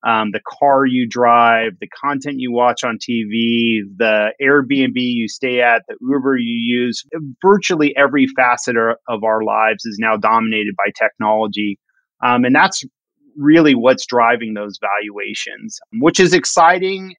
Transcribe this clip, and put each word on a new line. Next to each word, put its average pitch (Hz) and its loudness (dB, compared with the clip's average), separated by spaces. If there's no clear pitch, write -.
um, 110 0
the 107 -6
car 139 2
you 127 0
drive, 117 4
the - -14
content 143 -8
you 123 -6
watch 123 0
on 113 -4
T 113 -4
V, 117 0
the 110 2
Airbnb 135 0
you 123 -4
stay 123 -4
at, 120 2
the - -14
Uber 135 -2
you 117 -4
use, 120 -2
virtually 180 2
every 135 2
facet 123 0
o-, 113 0
of 110 -4
our 110 0
lives 110 0
is 107 -12
now 110 0
dominated 107 -2
by 101 -2
technology. 107 -2
Um, 123 2
and 131 2
that's 170 0
really 151 4
what's 123 2
driving 117 0
those 104 -10
valuations, 104 -8
which 160 4
is 180 4
exciting 185 2